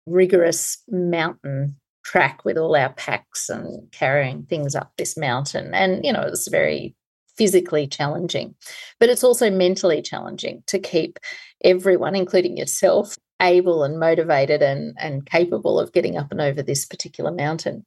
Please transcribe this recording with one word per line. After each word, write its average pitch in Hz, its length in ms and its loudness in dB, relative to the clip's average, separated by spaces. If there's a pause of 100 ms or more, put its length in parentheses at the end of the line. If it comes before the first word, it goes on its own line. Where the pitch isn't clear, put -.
rigorous 175 840 2
mountain 165 840 -2 (280)
track - 420 0
with 190 120 -2
all 160 180 2
our 135 180 2
packs - 560 -8
and - 440 -10
carrying 139 500 -2
things 143 320 -4
up - 220 -8
this - 200 -6
mountain. 139 560 -4
And, 190 320 0
you 277 80 0
know, 190 80 -2
it - 100 -4
was - 180 -6
very - 460 -2 (420)
physically 180 500 2
challenging, 160 680 -4 (440)
but 233 100 6
it's 247 140 0
also 247 280 4
mentally 180 500 2
challenging - 680 -10
to 196 120 -2
keep - 400 -4 (440)
everyone, 185 520 4
including 180 420 0
yourself, - 580 0 (260)
able 180 420 4
and 151 160 -2
motivated 156 600 2
and, 147 380 0
and 143 260 -6
capable 170 540 0
of - 140 -4
getting - 240 0
up 143 140 -6
and 156 100 -4
over 143 220 -2
this 139 220 -4
particular - 460 -8
mountain. 160 560 -6